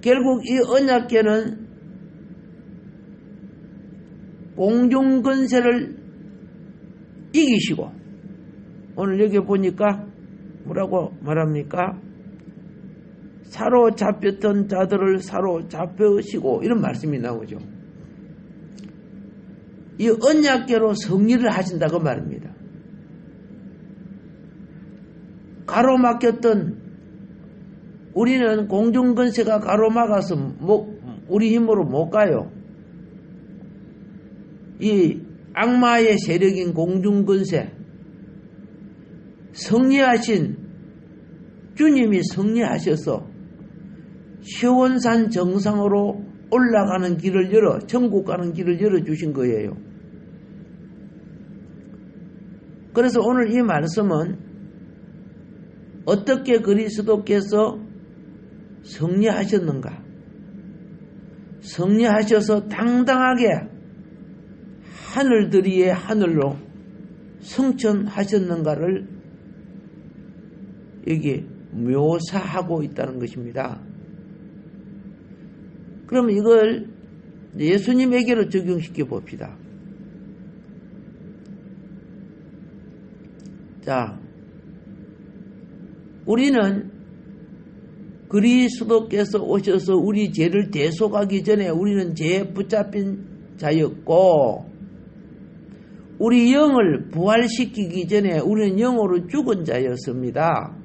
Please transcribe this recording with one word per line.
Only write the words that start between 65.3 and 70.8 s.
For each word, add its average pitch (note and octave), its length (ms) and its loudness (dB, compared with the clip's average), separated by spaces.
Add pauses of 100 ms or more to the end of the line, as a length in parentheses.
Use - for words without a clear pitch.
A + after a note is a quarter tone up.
위의 F#3 300 4
하늘로 E3 640 0 (840)
승천하셨는가를 G3 1700 -2 (2000)